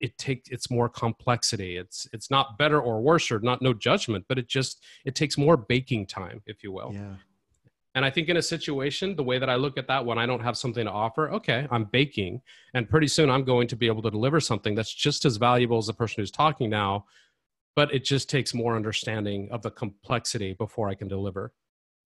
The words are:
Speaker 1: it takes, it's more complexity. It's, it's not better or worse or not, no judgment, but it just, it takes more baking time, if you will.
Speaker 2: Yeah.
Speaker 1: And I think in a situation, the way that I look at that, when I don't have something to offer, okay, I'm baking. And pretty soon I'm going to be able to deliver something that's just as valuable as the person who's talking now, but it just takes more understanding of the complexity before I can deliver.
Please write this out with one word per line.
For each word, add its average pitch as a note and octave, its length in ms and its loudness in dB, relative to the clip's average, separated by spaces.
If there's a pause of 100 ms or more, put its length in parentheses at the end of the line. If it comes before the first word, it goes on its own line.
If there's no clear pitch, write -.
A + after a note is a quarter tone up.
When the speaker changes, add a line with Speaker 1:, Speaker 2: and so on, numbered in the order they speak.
Speaker 1:
it - 160 -6
takes, - 320 -6
it's - 200 -8
more A#2+ 200 2
complexity. A2 880 -2
It's, - 340 -12
it's - 180 -10
not C3 280 2
better D3 240 4
or A2+ 200 0
worse D#3+ 300 4
or A2 80 0
not, B2 220 0
no B2+ 120 4
judgment, A2 540 0
but C3 100 -2
it A#2+ 120 -4
just, - 340 -4 (220)
it C3+ 100 -4
takes D3 220 0
more D3+ 180 6
baking A#2+ 520 0
time, G2+ 380 -10
if - 180 -14
you G2+ 100 -10
will. G2+ 200 -10
Speaker 2:
Yeah. G2+ 220 -12 (800)
Speaker 1:
And C3 80 2
I C3+ 60 2
think D#3 180 -2
in F3 100 2
a D#3+ 40 2
situation, C#3+ 760 -4
the D3 80 -2
way B2 140 0
that C3 140 0
I B2 40 2
look C3+ 220 -2
at C3 100 -6
that, C3+ 160 0
when A#2 140 -2
I A#2 80 2
don't B2 140 0
have A#2 180 -2
something A#2+ 260 -4
to G#2 80 -4
offer, A2+ 380 -2
okay, D3 400 -2
I'm A2+ 160 2
baking. A2+ 560 0 (320)
And A#2+ 160 -2
pretty D3+ 180 4
soon D3 220 4
I'm C3+ 140 4
going B2 240 2
to A#2+ 80 -6
be A#2 100 0
able A2 160 2
to A2 80 -2
deliver B2+ 300 2
something A2 340 0
that's G#2+ 180 -2
just - 340 0
as A#2 120 2
valuable A#2+ 400 4
as G#2+ 80 0
the A2 80 -4
person A2+ 260 -4
who's G2 120 -4
talking C#3+ 400 0
now, G#2 340 0 (720)
but D3 180 4
it C3 100 0
just - 280 0
takes C3 240 0
more A#2 200 0
understanding G#2 760 -4
of A2+ 100 -6
the A2 80 -6
complexity G2+ 840 -4
before G#2 360 -4
I F#2+ 60 -6
can G2+ 120 -10
deliver. G2 460 -6 (520)